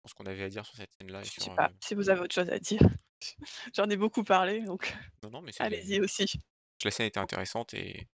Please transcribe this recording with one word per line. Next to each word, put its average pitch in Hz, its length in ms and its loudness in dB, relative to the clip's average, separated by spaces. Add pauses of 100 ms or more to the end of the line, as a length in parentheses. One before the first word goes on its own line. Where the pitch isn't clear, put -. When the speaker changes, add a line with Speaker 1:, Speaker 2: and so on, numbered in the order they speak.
Speaker 1:
ce - 80 -20
qu'on 98 120 -14
avait 95 180 -6
à 98 40 -4
dire 104 180 -8
sur - 100 -20
cette 104 180 -14
scène-là 98 300 -12
et 104 100 -10
Speaker 2:
Je - 60 -14
sais 214 100 -6
Speaker 1:
sur, - 40 -12
Speaker 2:
pas - 160 2
Speaker 1:
heu, - 100 -20
Speaker 2:
si - 140 -6
vous 202 160 0
avez 185 100 6
autre 180 140 -4
chose 180 160 0
à 196 80 0
dire. 202 220 0 (400)
<laughs> - 540 -14
J'en 208 160 2
ai 202 60 4
beaucoup 214 280 2
parlé, 190 380 6
donc 196 320 -6 (280)
Speaker 1:
Non, 214 80 -14
non, 139 120 -12
mais 151 100 -12
c'est, 240 140 -2
Speaker 2:
allez-y 202 340 0
aussi. 196 260 0 (580)
Speaker 1:
la 104 60 2
scène 110 160 0
était 104 140 -2
intéressante 95 540 -4
et 98 340 -8 (100)